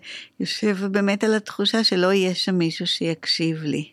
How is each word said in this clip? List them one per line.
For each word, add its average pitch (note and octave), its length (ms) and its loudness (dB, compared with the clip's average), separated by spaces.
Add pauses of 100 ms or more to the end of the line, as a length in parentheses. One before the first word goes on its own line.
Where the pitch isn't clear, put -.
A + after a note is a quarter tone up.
(400)
יושב G3 380 0 (100)
באמת G3+ 360 2
על A3 100 4
התחושה G#3+ 500 0
שלא F#3 300 4
יהיה F#3 220 2
שם F#3 220 0
מישהו E3+ 300 0
שיקשיב E3 760 -2
לי. D3+ 300 -4